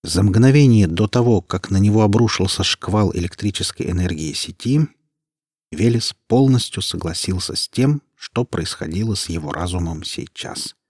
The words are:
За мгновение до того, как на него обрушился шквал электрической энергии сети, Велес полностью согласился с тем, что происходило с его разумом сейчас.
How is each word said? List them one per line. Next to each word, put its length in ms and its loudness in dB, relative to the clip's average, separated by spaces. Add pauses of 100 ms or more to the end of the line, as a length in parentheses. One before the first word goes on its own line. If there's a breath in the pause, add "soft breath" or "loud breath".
За 200 0
мгновение 640 6
до 180 0
того, 340 2
как 300 -8
на 60 0
него 260 4
обрушился 640 2
шквал 500 0
электрической 760 -6
энергии 420 -2
сети, 560 -2 (840)
Велес 420 0 (120)
полностью 560 2
согласился 720 -6
с 120 -4
тем, 340 0 (120)
что 300 -6
происходило 720 -4
с 160 -6
его 220 -6
разумом 520 -4
сейчас. 720 -12 (140)